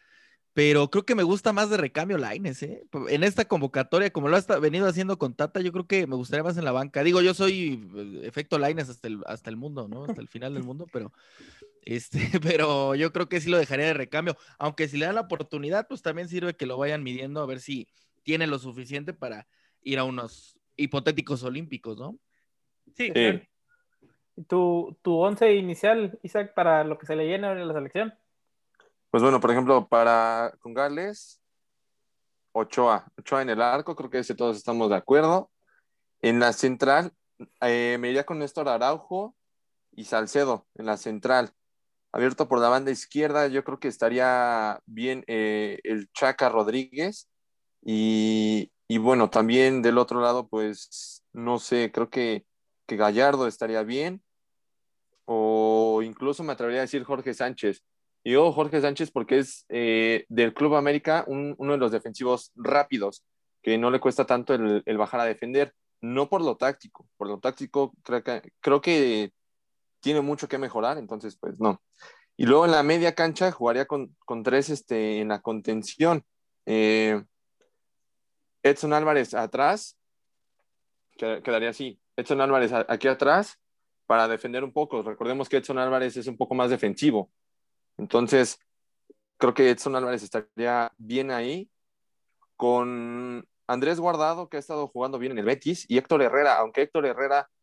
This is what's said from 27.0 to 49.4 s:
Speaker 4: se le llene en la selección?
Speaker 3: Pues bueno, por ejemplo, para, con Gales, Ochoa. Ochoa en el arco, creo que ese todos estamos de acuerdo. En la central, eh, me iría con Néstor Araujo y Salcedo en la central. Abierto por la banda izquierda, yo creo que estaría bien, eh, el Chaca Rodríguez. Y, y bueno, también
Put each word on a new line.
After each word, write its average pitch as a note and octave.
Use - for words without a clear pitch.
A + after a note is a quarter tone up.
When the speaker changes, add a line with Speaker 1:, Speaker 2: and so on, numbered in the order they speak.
Speaker 4:
se D#3
le D#3
llene G3
en F3+
la D#3
selección? E3+
Speaker 3:
Pues A#2
bueno, C3
por A#2+
ejemplo, B2+
para, A#2
con A#2
Gales, D#3
Ochoa. A2
Ochoa C3+
en B2+
el A2+
arco, C#3
creo C3
que C3
ese A#2+
todos A#2
estamos A2+
de G2+
acuerdo. D#3
En A#2
la A#2+
central, C#3
eh, A#2+
me B2
iría C#3
con D#3+
Néstor C#3+
Araujo D#3
y A2
Salcedo A#2
en A2
la G#2+
central. A#2+
Abierto B2+
por B2
la A#2+
banda C3+
izquierda, D3
yo C3+
creo C3+
que D3
estaría A#2+
bien, B2
eh, G#2+
el G#2+
Chaca C3
Rodríguez. C3
Y, A2
y A2+
bueno, A2+
también B2+